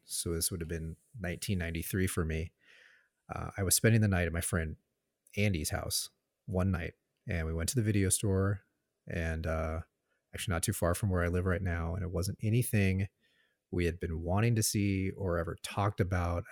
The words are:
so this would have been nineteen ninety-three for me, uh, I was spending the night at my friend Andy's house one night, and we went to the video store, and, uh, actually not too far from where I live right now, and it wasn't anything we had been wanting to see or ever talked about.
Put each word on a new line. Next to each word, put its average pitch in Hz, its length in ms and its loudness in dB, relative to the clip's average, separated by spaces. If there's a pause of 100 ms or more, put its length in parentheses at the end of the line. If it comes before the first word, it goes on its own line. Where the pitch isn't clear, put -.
so - 300 -4
this 82 160 -2
would 87 100 -6
have 80 80 -6
been 80 280 -6 (240)
nineteen 90 380 -4
ninety-three 85 500 -2
for - 160 -2
me, 80 260 -4 (840)
uh, 82 240 -6
I 101 60 -2
was 92 140 2
spending 113 240 6
the 107 80 4
night 87 180 2
at 82 60 -2
my 85 80 -2
friend 80 360 -2 (600)
Andy's 101 340 0
house - 400 -4 (360)
one 92 240 2
night, 85 240 -2 (340)
and 98 180 -2
we 80 60 -2
went 82 160 -2
to - 80 -2
the 120 60 2
video 101 260 4
store, 98 540 2 (440)
and, 80 400 -2
uh, 80 340 -2 (540)
actually 95 180 -4
not - 100 0
too 110 100 0
far 87 220 2
from 101 160 0
where 90 120 2
I 87 60 2
live 90 160 0
right 90 180 0
now, 85 320 -2
and 92 80 -4
it 85 80 -4
wasn't 85 320 -2
anything 101 640 2 (640)
we 87 140 0
had 85 160 0
been 82 220 -4
wanting 101 340 2
to 110 60 2
see 98 480 2
or 87 280 -2
ever 82 240 -2
talked - 380 -2
about. 87 520 0